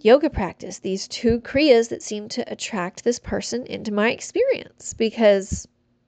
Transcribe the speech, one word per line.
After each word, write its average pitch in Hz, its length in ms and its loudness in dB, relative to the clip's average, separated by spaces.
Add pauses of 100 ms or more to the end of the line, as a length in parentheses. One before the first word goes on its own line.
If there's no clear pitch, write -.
yoga 277 280 6
practice, - 500 -8
these 190 280 -6
two 233 320 0
kriyas 240 480 4
that - 160 -10
seemed 208 280 -10
to - 200 -8
attract 190 540 -8
this 240 120 0
person 214 480 -8
into 202 280 -8
my 208 180 2
experience - 800 -4
because 214 760 2 (380)